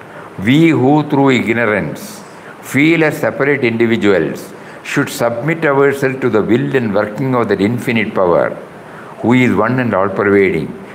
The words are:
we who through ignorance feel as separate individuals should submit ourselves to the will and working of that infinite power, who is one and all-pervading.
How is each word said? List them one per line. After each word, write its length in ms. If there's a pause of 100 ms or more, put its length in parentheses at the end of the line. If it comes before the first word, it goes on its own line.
(460)
we 240
who 400
through 220
ignorance 920 (400)
feel 420
as 140
separate 460
individuals 920 (300)
should 260
submit 560
ourselves 560
to 80
the 120
will 340
and 180
working 400
of 160
that 120
infinite 520
power, 360 (720)
who 120
is 220
one 240
and 140
all-pervading. 760 (280)